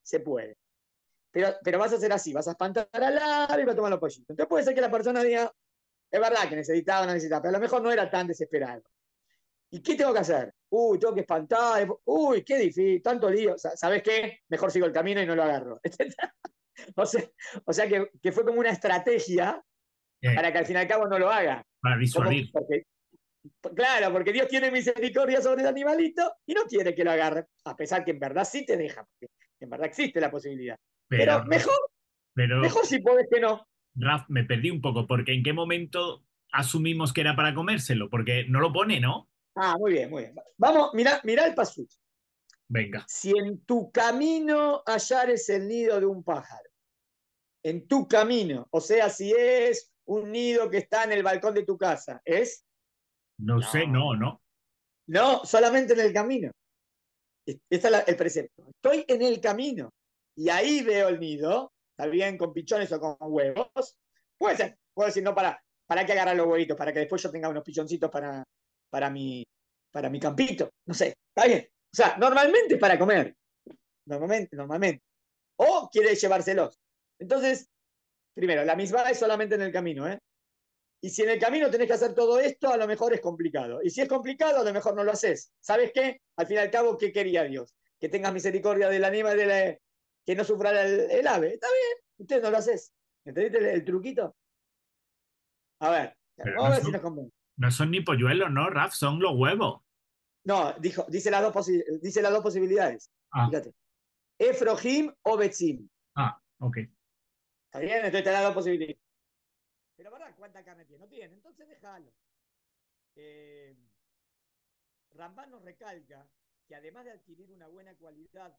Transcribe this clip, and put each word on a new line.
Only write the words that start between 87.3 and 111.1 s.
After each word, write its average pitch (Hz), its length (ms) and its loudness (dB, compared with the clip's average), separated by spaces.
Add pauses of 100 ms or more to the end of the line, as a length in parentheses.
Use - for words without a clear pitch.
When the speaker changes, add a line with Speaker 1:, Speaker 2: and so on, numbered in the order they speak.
Speaker 1:
Dios? 135 320 -8 (240)
Que 160 100 -6
tengas 190 240 -4
misericordia 196 560 0
del 190 140 0
animal, 208 340 0
de 208 80 2
la, 190 320 0 (480)
que 185 100 -2
no 196 80 -2
sufra 208 400 0
el, 196 280 0
el 269 160 2
ave. 180 280 0
Está - 120 -8
bien, 494 300 0 (200)
usted 233 240 -2
no 214 100 -2
lo 220 60 2
haces. 208 360 -2 (320)
¿Entendiste 202 340 -2
el, 208 80 2
el 175 180 -2
truquito? 190 500 -4 (1400)
A 156 100 -2
ver, 156 280 -2 (180)
Speaker 2:
Pero - 260 -8
Speaker 1:
vamos 262 40 0
a 269 40 4
Speaker 2:
no - 60 6
Speaker 1:
ver - 40 2
si - 40 -2
Speaker 2:
son, 147 100 -4
Speaker 1:
nos - 80 -6
convence. 151 300 -12 (260)
Speaker 2:
no 123 140 2
son 156 200 0
ni 190 100 0
polluelos, 156 500 0
¿no, 147 180 0
Raf? 165 240 -2
Son 147 260 -2
los 180 160 0
huevos. 147 460 0 (640)
Speaker 1:
No, 190 360 0
dijo, 175 300 -4
dice 190 220 -4
las 202 120 2
dos 214 100 0
posi-, 185 300 0 (180)
dice 196 200 -2
las 202 100 2
dos 208 120 2
posibilidades. 185 680 0 (200)
Speaker 2:
Ah. 123 180 0
Speaker 1:
Fíjate. 143 240 -6 (640)
Efrojim 254 720 0 (120)
o 220 140 2
Betzim. 170 500 -2 (280)
Speaker 2:
Ah, 127 240 -2 (200)
ok. 127 180 -4 (880)
Speaker 1:
¿Está - 140 -16
bien? 202 180 -4
Entonces 196 260 -2
te 190 80 0
da 196 120 0
dos 196 100 0
posibilidades. 170 440 -4 (1000)
Pero, 190 160 -20
¿verdad? 277 240 -20
¿Cuánta 190 280 -20
carne 170 220 -20
tiene? 143 180 -20
No 214 40 -20
tiene, 202 280 -20